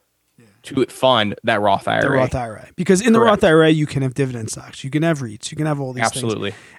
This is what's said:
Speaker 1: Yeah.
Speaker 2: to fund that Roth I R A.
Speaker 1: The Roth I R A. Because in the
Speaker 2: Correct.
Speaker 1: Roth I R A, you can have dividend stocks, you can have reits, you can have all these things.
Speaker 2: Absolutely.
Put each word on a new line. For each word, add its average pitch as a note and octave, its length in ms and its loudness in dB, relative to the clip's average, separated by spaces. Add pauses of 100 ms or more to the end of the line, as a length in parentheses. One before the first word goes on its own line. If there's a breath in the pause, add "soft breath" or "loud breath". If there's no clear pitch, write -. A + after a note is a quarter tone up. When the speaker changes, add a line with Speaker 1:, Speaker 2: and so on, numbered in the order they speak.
(400)
Speaker 1:
Yeah. - 60 -20 (180)
Speaker 2:
to C3 220 -2
fund A2 580 0
that A2 160 0
Roth G2+ 300 0
I A2+ 60 0
R A2 40 0
A. - 40 2
Speaker 1:
The G#2 60 0
Roth C3 260 0
I B2 120 -6
R A2 80 -12
A. - 120 -20 (100)
Because F#3 240 2
in A#3+ 100 4
the A3+ 80 6
Speaker 2:
Correct. A3 240 2
Speaker 1:
Roth F3+ 80 6
I - 20 6
R D#3+ 100 6
A, D#3+ 60 4
you D#3 160 2
can C#3 160 -4
have C3 120 -2
dividend B2 360 -4
stocks, - 320 -16
you C#3 80 -10
can D3+ 140 -2
have E3 160 0
reits, A2+ 320 -12
you D3+ 60 -14
can D3+ 80 -4
have D3 160 -4
all C3 100 -8
these B2 120 -6
things. B2 200 -2
Speaker 2:
Absolutely. G#2+ 300 -4 (260 loud breath)